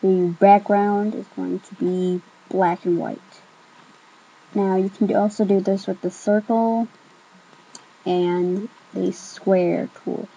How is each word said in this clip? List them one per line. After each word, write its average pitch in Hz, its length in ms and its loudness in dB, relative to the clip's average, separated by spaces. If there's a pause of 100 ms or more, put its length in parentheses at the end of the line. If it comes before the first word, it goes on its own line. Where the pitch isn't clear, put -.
The 180 360 2
background 202 760 4
is 202 200 -10
going 180 260 -6
to - 160 -20
be 180 440 -2 (300)
black 180 340 0
and 175 140 0
white. 55 200 -8 (1400)
Now 190 220 2
you 190 140 0
can 202 160 0
do, 208 100 0
also 208 300 0
do 196 140 2
this 196 260 -2
with 190 160 -8
the 180 80 -4
circle 226 760 -2 (1160)
and 180 640 -2 (240)
the 190 200 -4
square 180 760 -2 (160)
tool. - 320 -8